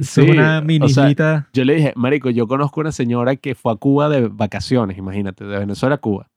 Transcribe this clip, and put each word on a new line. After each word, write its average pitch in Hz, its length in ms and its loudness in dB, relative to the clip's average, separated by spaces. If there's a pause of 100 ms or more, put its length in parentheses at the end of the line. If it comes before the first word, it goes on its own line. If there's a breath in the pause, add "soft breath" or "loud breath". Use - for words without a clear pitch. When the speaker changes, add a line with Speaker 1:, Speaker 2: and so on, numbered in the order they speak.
Speaker 1:
Eso 139 200 0
Speaker 2:
Sí, - 20 -
Speaker 1:
es 143 80 6
una 156 300 4
mini 151 260 2
Speaker 2:
o - 20 4
sea, 139 160 4
Speaker 1:
islita. 151 480 0
Speaker 2:
yo 131 100 0
le 139 120 4
dije, 147 200 2
"Marico, 127 360 0
yo 117 160 0
conozco 143 340 -2
una 151 100 -4
señora 120 440 -2
que 135 180 -8
fue - 180 -4
a 113 40 -2
Cuba 143 340 0
de 131 200 0
vacaciones, 104 680 -4
imagínate, 95 480 -8
de 101 140 -6
Venezuela 101 360 -2
a 139 40 -14
Cuba. 101 380 -6